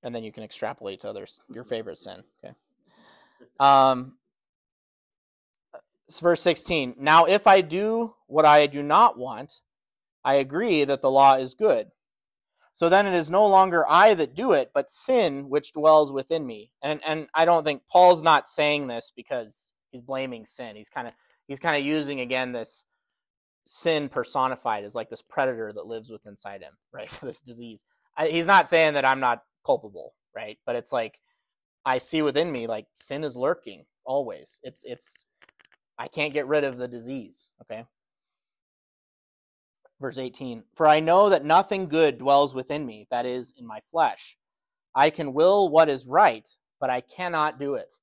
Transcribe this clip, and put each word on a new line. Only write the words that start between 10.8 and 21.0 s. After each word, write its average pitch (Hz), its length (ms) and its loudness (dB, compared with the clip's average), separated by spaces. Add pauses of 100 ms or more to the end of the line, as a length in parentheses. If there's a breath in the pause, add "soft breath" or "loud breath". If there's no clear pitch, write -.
that 135 160 -2
the 135 100 2
law 135 240 8
is 131 200 -8
good. 143 360 0 (880)
So 170 120 2
then 196 180 4
it 185 60 -2
is 165 180 -2
no 208 160 4
longer 190 420 4
I 196 260 6
that 139 200 -4
do 220 160 -2
it, 139 220 0
but 139 180 -4
sin 143 580 -2
which 143 220 -4
dwells 151 400 4
within 139 340 -6
me." 110 260 -16 (120)
And, 151 220 -6
and 156 280 -6
I 160 120 2
don't 165 180 2
think, 147 260 -4
Paul's 180 320 6
not 156 280 2
saying 147 380 -2
this 120 280 -10
because 120 580 -12 (180)
he's 123 100 -20
blaming 127 440 -10
sin. 113 300 -16
He's 107 140 -20
kinda, 120 240 -12 (340)